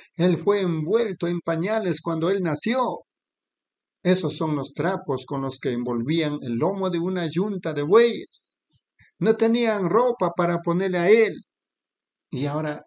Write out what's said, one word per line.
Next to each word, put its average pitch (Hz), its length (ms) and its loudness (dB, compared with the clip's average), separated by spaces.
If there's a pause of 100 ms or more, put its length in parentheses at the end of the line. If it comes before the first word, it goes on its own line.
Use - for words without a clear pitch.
(160)
Él 175 200 4
fue 202 240 2
envuelto 180 680 0
en 175 100 -2
pañales 180 640 -2
cuando 165 260 -2
él 196 140 0
nació. 202 640 -2 (960)
Esos 180 340 0
son 156 200 -2
los 135 180 -6
trapos 156 500 -4
con 139 180 -6
los 135 180 -6
que 135 100 -2
envolvían 123 720 -2
el 120 140 -4
lomo 185 340 0
de 170 80 -2
una 175 340 -2
yunta 185 400 -2
de 143 120 -2
bueyes. 214 760 2 (600)
No 220 160 4
tenían 226 520 2
ropa 214 480 2
para 170 220 0
ponerle 180 400 0
a 175 100 2
él. 214 240 6 (1000)
Y 135 120 -2
ahora 147 400 -4